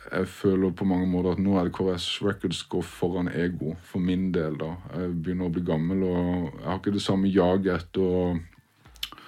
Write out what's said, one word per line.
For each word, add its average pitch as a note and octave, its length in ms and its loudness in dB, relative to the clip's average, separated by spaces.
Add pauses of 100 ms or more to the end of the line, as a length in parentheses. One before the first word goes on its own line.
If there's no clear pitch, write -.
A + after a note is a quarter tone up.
(120)
jeg F#2 160 -2
føler F#2+ 440 2
på G2 160 -2
mange F#2 200 2
måter F2+ 280 2
at F#2+ 80 0
nå G2 160 4
er F2 80 2
det F2 80 -4
K F#2+ 100 0
R F#2 100 2
S F2+ 120 -6 (140)
Records F#2+ 420 -2
går F2 200 -2
foran F2 460 -2
ego, D#2+ 540 -2
for - 160 -6
min F#2 320 2
del D#2 260 0
da. D#2 140 -4 (240)
Jeg F2+ 260 -4
begynner F2+ 260 -2
å E2+ 60 0
bli F2+ 100 -2
gammel, F2 400 0
og F2 460 0
jeg C2+ 180 -10
har F#2 120 -2
ikke G2+ 160 0
det G2+ 80 -2
samme G2 280 2
jaget F#2 440 4
etter, F2+ 640 0 (880)